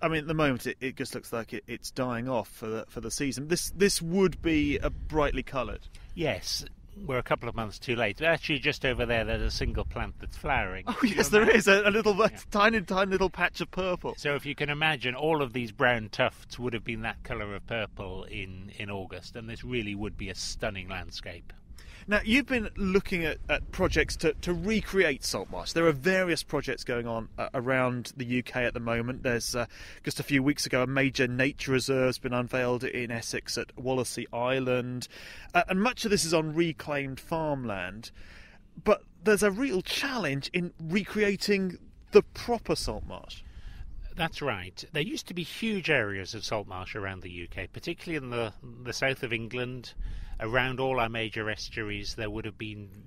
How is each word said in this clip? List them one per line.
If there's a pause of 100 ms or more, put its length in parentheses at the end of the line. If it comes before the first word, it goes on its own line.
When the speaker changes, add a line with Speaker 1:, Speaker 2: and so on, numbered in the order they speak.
Speaker 1:
I
mean,
at
the
moment,
it,
it
just
looks
like
it,
it's
dying
off
for
the,
for
the
season.
This,
this
would
be,
uh,
brightly
coloured. (340)
Speaker 2:
Yes, (400)
we're
a
couple
of
months
too
late.
Actually,
just
over
there,
there's
a
single
plant
that's
flowering.
Speaker 1:
Oh,
Speaker 2:
Do
you
Speaker 1:
yes,
there
Speaker 2:
remember?
Speaker 1:
is,
a,
a
little,
Speaker 2:
Yeah. (240)
Speaker 1:
tiny,
tiny
little
patch
of
purple.
Speaker 2:
So
if
you
can
imagine,
all
of
these
brown
tufts
would
have
been
that
colour
of
purple
in,
in
August,
and
this
really
would
be
a
stunning
landscape. (540)
Speaker 1:
Now,
you've
been
looking
at, (100)
at
projects
to,
to
recreate
salt
marsh.
There
are
various
projects
going
on,
uh,
around
the
U
K
at
the
moment.
There's,
uh, (380)
just
a
few
weeks
ago,
a
major
nature
reserve's
been
unveiled
in
Essex
at
Wallasey
Island. (460)
Uh,
and
much
of
this
is
on
reclaimed
farmland. (720)
But (200)
there's
a
real
challenge
in
recreating (320)
the
proper
salt
marsh. (720)
Speaker 2:
That's
right.
There
used
to
be
huge
areas
of
salt
marsh
around
the
U
K,
particularly
in
the, (300)
the
south
of
England, (460)
around
all
our
major
estuaries.
There
would
have
been (160)